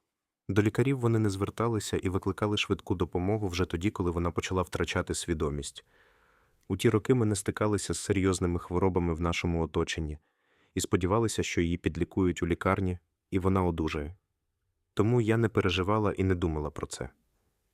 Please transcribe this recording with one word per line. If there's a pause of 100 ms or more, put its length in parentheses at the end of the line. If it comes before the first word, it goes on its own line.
(500)
До
лікарів
вони
не
зверталися
і
викликали
швидку
допомогу
вже
тоді,
коли
вона
почала
втрачати
свідомість. (840)
У
ті
роки
ми
не
стикалися
з
серйозними
хворобами
в
нашому
оточенні (580)
і
сподівалися,
що
її
підлікують
у
лікарні, (340)
і
вона
одужає. (840)
Тому
я
не
переживала
і
не
думала
про
це. (640)